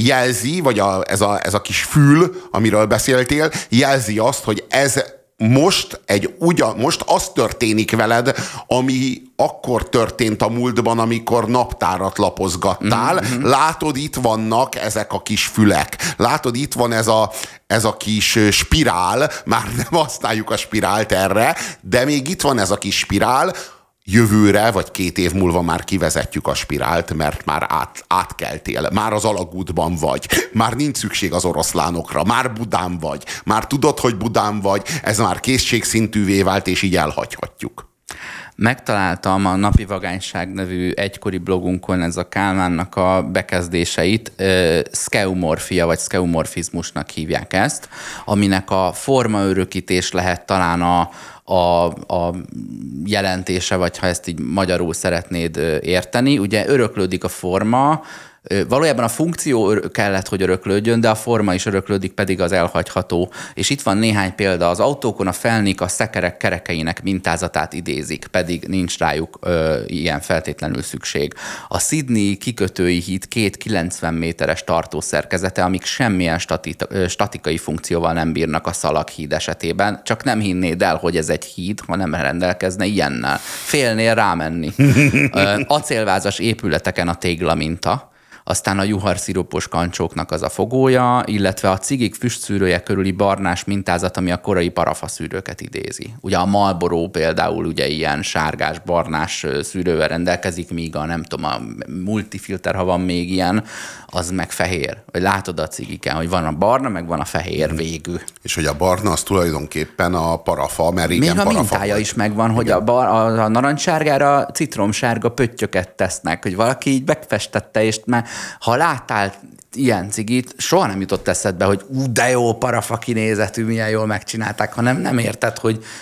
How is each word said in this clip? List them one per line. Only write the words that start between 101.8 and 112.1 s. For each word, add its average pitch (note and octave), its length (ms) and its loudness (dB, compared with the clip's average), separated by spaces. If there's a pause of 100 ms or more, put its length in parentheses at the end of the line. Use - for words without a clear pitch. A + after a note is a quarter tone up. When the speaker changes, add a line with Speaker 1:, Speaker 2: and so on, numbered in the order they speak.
Speaker 2:
multifilter, F#2+ 720 -4
ha F#2+ 80 -2
van F2+ 180 2
még F2+ 300 -2
ilyen, F#2 320 2 (420)
az F2 260 -6
meg F2+ 200 -4
fehér. F2 460 -2 (140)
Vagy F2 100 -2
látod F#2 380 0
a D#2 80 -2
cigiken, - 480 -8
hogy E2 140 -2
van F2 160 0
a D#2+ 60 -2
barna, A#2 380 2
meg E2+ 180 -6
van E2 120 -2
a C#2+ 60 -4
fehér D#2 500 -2
végű. D#2+ 380 -6 (280)
Speaker 1:
És - 140 -6
hogy D#2+ 100 0
a D2 120 -2
barna F#2 340 2
az D#2 120 -2
tulajdonképpen E2+ 920 -2
a E2 240 0
parafa, E2 540 0
mert E2+ 180 0
régen B2 200 2
Speaker 2:
Még F3 100 2
a G3+ 40 2
Speaker 1:
parafa G#3 160 2
Speaker 2:
mintája G2+ 340 0
Speaker 1:
volt. G#2+ 80 0
Speaker 2:
is G#2+ 120 -4